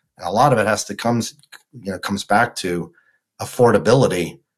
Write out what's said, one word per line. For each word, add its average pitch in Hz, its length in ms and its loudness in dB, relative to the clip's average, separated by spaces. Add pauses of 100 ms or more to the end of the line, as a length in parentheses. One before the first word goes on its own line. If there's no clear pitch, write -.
(160)
And 87 120 -14
a - 20 -4
lot 131 220 4
of 117 80 4
it 104 60 0
has 107 180 0
to 101 100 -10
comes, 117 400 -2 (380)
you 107 180 -12
know, 90 80 -8
comes 98 260 -6
back 113 320 0
to 87 360 -6 (480)
affordability. 104 1000 2 (180)